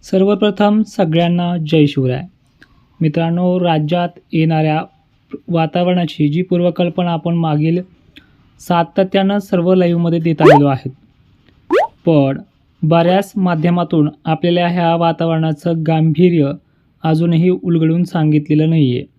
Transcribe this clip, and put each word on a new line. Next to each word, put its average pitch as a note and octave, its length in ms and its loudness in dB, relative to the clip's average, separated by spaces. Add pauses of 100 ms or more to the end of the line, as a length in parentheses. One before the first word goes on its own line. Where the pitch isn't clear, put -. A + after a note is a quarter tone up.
सर्वप्रथम G#3 760 0
सगळ्यांना F3 760 0
जय D#3 280 2
शिवराय. C3 360 -2 (800)
मित्रांनो, E3+ 580 -2
राज्यात E3+ 500 0 (240)
येणाऱ्या D#3+ 480 0 (680)
वातावरणाची E3+ 800 -2
जी D3+ 140 -2
पूर्वकल्पना F3 720 -2
आपण E3+ 240 -4
मागील E3 460 -2 (760)
सातत्यानं G3 800 0
सर्व F#3 360 0
लाईव्हमध्ये E3+ 460 0
देत E3 220 -2
आलेलो C#3+ 260 6
आहे, C3 220 -4 (1160)
पण C#3 320 2 (460)
बऱ्याच E3+ 520 2
माध्यमातून F3 760 0 (160)
आपल्याला F3 420 0
ह्या E3+ 280 0
वातावरणाचं E3 920 -2
गांभीर्य D#3+ 640 2 (520)
अजूनही E3 460 2
उलगडून E3+ 540 0
सांगितलेलं D3+ 680 0
नाहीये. C#3+ 340 0 (160)